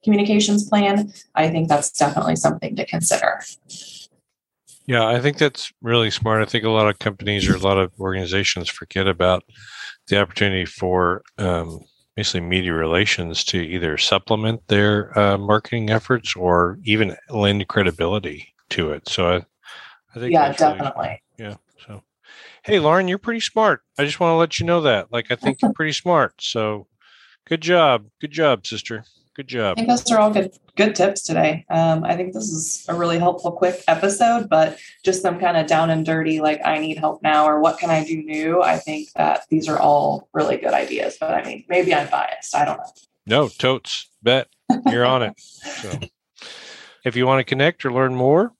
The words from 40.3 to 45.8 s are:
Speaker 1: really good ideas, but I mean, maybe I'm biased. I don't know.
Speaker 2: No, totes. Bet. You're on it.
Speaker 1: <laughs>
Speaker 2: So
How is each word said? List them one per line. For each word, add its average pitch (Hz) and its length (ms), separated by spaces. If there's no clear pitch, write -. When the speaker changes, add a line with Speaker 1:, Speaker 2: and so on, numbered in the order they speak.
Speaker 1:
really 151 240
good - 160
ideas, - 480
but - 100
I - 140
mean, - 240
maybe 180 260
I'm 143 140
biased. - 440
I 147 120
don't - 140
know. - 120
Speaker 2:
No, 127 220
totes. - 640
Bet. 123 280
You're 123 180
on 127 180
it. 107 140
Speaker 1:
<laughs> - 40
Speaker 2:
So 92 180